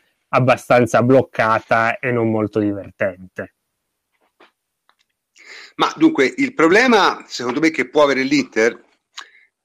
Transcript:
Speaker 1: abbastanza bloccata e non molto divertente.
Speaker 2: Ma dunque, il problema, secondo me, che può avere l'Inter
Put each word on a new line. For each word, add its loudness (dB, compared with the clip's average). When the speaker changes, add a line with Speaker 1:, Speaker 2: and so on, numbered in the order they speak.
Speaker 1:
abbastanza 0
bloccata 0
e -8
non -2
molto -4
divertente. -8
Speaker 2:
Ma -2
dunque, 2
il -4
problema, 2
secondo -8
me, 0
che -6
può 2
avere 2
l'Inter -2